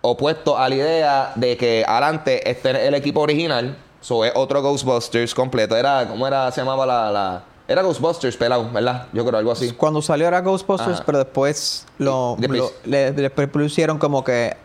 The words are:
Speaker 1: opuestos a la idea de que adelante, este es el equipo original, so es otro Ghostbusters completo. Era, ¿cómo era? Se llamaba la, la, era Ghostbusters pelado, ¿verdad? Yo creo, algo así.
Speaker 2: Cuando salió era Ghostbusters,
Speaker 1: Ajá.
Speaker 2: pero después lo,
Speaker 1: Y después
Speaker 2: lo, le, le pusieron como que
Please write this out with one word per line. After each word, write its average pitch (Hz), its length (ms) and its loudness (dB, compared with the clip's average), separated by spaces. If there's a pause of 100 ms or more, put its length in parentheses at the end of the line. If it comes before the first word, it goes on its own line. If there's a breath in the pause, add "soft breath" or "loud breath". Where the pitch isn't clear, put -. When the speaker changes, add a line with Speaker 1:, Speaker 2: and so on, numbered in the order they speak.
Speaker 1:
opuestos 143 580 0
a 131 100 2
la 135 60 0
idea 143 600 2
de 123 220 0
que 113 300 2
adelante, 139 640 0
este 123 220 -2
es 127 60 0 (120)
el 143 60 2
equipo 143 260 0
original, 147 560 0 (240)
so 117 240 0
es 117 100 2
otro 135 280 0
Ghostbusters 123 720 0
completo. 123 420 0
Era, 131 320 2
¿cómo 117 180 -4
era? 135 260 0
Se 135 80 -6
llamaba 135 260 -2
la, 120 240 0
la, 95 320 -2 (240)
era 160 160 2
Ghostbusters 156 540 -2
pelado, 120 340 0
¿verdad? 123 420 -2
Yo 117 140 -2
creo, 117 140 0
algo 110 120 0
así. 120 200 -4
Speaker 2:
Cuando 156 280 0
salió 156 280 0
era 180 120 2
Ghostbusters, 185 580 -2
Speaker 1:
Ajá. - 60 -8
Speaker 2:
pero 147 140 2
después - 680 -2 (140)
lo, 131 400 -2
Speaker 1:
Y 110 40 -2
después 131 180 0
Speaker 2:
lo, - 300 -6
le, 139 220 2
le 139 180 0
pusieron 151 680 0
como 143 240 0
que 120 420 0